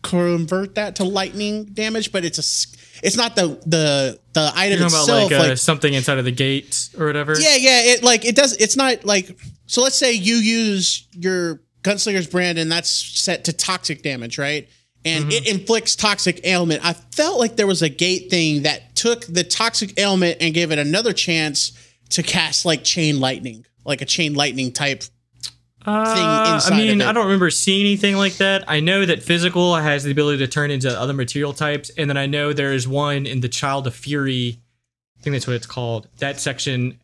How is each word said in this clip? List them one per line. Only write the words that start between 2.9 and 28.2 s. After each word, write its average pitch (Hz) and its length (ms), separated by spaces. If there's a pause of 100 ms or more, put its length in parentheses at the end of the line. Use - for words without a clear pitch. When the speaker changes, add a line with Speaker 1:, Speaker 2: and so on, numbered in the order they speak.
Speaker 1:
it's 196 140
not 233 200
the, 175 300
the, 147 540 (140)
the 156 220
item 190 240
Speaker 2:
You're 175 100
talking 160 120
Speaker 1:
itself, 147 300
Speaker 2:
about, 139 60
like, - 80
uh, - 40
Speaker 1:
like 131 80
Speaker 2:
something 147 360
inside 131 260
of 123 60
the 123 60
gates 135 680
or 156 80
whatever? 147 320
Speaker 1:
Yeah, 302 160
yeah, 254 260 (120)
it, 240 100
like, 240 220
it 233 100
does, 269 220
it's 214 180
not, 262 300
like, 190 300 (300)
so - 160
let's 262 160
say 254 160
you 220 220
use 220 760
your 175 480 (220)
Gunslinger's 190 440
brand 175 320
and 160 120
that's 170 180
set - 560
to 160 80
toxic - 500
damage, 120 340
right? 143 300 (360)
And 160 220
Speaker 2:
Mm-hmm. 156 60
Speaker 1:
it 226 160
inflicts 220 480
toxic 196 480
ailment. 175 420
I 175 80
felt 311 460
like 233 160
there 208 120
was 180 140
a 160 80
gate 175 400
thing 156 340
that - 320
took 233 300
the 170 180
toxic 220 560
ailment 185 420
and 160 120
gave 165 180
it 156 80
another 185 340
chance 156 580 (380)
to - 140
cast, 160 420
like, 165 200
chain 151 340
lightning, 127 460 (180)
like 143 180
a 147 40
chain 151 280
lightning 135 380
type 139 320 (840)
Speaker 2:
Uh, 214 300
Speaker 1:
thing 220 400
inside 196 180
Speaker 2:
I 202 40
mean, 214 240
Speaker 1:
of - 60
it. - 20
Speaker 2:
I - 40
don't 214 120
remember 190 240
seeing 196 320
anything 202 360
like 196 200